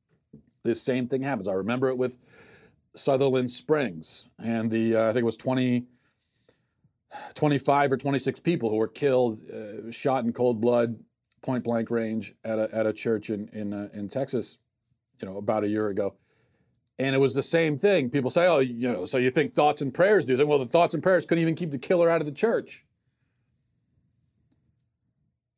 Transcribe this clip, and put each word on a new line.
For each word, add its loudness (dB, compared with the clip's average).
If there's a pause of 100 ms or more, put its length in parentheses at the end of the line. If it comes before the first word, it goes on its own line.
(640)
this -2
same -2
thing -2
happens. -4
I -2
remember -2
it -2
with -2 (800)
Sutherland 2
Springs -4 (140)
and -2
the, 2
uh, 4
I 2
think 2
it 0
was 0
twenty, 0 (1500)
twenty-five 2
or 0
twenty-six -2
people -2
who 0
were 0
killed, 0 (100)
uh, -12
shot -2
in -2
cold 0
blood, 2 (440)
point -4
blank -2
range -4
at -4
a, -2
at 2
a 2
church -2
in, -6
in, -8
uh, -8
in -8
Texas, -4 (640)
you -10
know, -10
about -2
a 0
year 0
ago. -2 (840)
And 0
it 4
was 4
the 0
same 0
thing. 2
People 0
say, 4
"Oh, 4
you -2
know, -4
so -2
you 4
think 0
thoughts 2
and -4
prayers 4
do 2
something?" 4
Well, 4
the 0
thoughts 2
and -2
prayers 2
couldn't 2
even 0
keep -6
the -6
killer 2
out 2
of -4
the -8
church. -2 (2750)